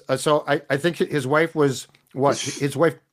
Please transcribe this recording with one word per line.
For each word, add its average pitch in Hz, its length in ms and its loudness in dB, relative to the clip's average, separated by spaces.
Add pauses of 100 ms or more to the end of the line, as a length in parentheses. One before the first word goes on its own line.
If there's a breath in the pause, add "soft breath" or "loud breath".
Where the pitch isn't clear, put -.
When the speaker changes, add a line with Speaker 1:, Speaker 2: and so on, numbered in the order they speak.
Speaker 1:
Uh, 131 80 0
so 151 300 0
I, 143 140 0 (100)
I 143 60 0
think 165 200 -2
his 143 300 -2
wife 156 260 2
was, 143 340 0 (260)
what? 139 260 2
Speaker 2:
His - 180 -6
Speaker 1:
His 139 180 -4
wife 156 200 2 (180)